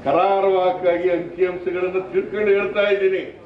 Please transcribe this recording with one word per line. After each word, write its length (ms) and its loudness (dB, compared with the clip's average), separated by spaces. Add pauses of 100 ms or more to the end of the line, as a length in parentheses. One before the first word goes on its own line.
ಕರಾರುವಾಕ್ಕಾಗಿ 1080 2
ಅಂಕಿಅಂಶಗಳನ್ನು 840 -2 (100)
ತಿಳ್ಕೊಂಡು 460 0
ಹೇಳ್ತಾ 260 0 (100)
ಇದ್ದೀನಿ. 300 0 (220)